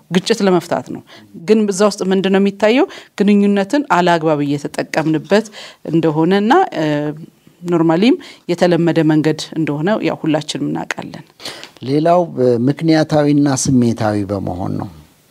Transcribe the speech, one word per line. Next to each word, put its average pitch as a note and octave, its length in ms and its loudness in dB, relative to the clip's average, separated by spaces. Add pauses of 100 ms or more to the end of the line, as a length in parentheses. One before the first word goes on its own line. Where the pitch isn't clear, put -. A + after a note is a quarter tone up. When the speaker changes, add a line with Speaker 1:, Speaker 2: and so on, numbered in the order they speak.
(100)
Speaker 1:
ግጭት - 300 0
ለመፍታት F3+ 480 0
ነው። - 120 -12 (400)
ግን G#3 220 2
እዛ G3+ 200 -2
ውስጥ G#3 220 2
ምንድነው F#3+ 360 2
የሚታየው? G#3 440 2 (300)
ግንኙነትን G3+ 760 2
አላግባብ E3+ 500 2
እየተጠቀምንበት D3+ 1040 -2 (400)
እንደሆነና፣ E3 680 2 (200)
እ፣ D#3 120 -4 (800)
ኖርማሊም F3 540 2 (320)
የተለመደ E3+ 560 2
መንገድ D#3 360 2 (120)
እንደሆነ D3+ 360 -4 (120)
ያው D3+ 180 -4
ሁላችንም D3+ 500 -4
እናውቃለን። D#3+ 560 -10 (580)
Speaker 2:
ሌላው፣ D#3 380 2 (160)
እ፣ B2+ 120 2 (160)
ምክንያታዊና D3 840 2 (100)
ስሜታዊ A#2 640 0
በመሆን G2 520 -6
ነው። G2+ 140 -8 (400)